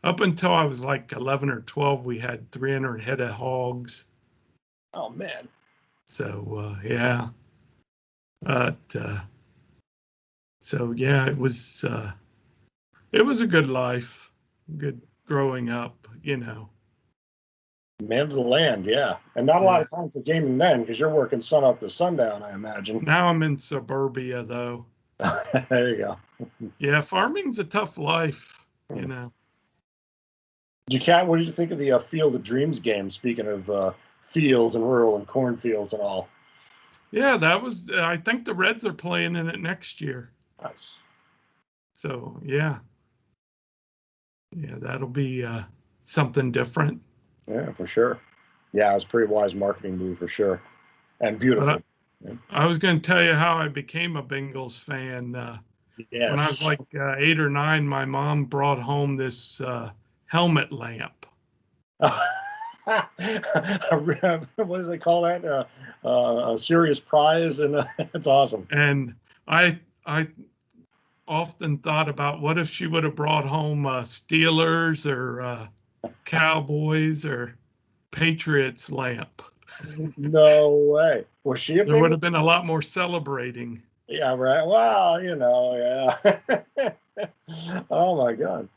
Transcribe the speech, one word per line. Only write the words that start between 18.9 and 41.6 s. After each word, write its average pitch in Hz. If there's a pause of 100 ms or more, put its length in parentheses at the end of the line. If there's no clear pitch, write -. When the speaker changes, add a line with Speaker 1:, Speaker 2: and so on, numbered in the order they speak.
Speaker 2:
And 123
not 170
a 190
lot 180
Speaker 1:
Yeah. 156
Speaker 2:
of 151
time 165
for 139
gaming 139
then, 139
'cause 113
you're 156
working 131
sun 143
up 123
to 104
sundown, 120
I 104
imagine. 107
Speaker 1:
Now 170
I'm 165
in 151
suburbia, 127
though. 120 (340)
Speaker 2:
<laughs> -
There 123
you 113
go. 101 (600)
Speaker 1:
Yeah, 143
farming's 247
a 190
tough 196
life, 160 (260)
you 107
Speaker 2:
Hmm. 131
Speaker 1:
know. 123 (1500)
Speaker 2:
Did 127
you, 131
Kat, 170
what 165
did 165
you 165
think 170
of 165
the, 139
uh, 120
Field 156
of -
Dreams 135
game? 101
Speaking 117
of, 101
uh, 98 (340)
fields 123
and 113
rural 117
and 101
cornfields 117
and 107
all. 95 (840)
Speaker 1:
Yeah, 254
that 175
was, 202
I 175
think 233
the 226
Reds 214
are 190
playing -
in 165
it -
next 170
year. 127 (300)
Speaker 2:
Nice. - (1000)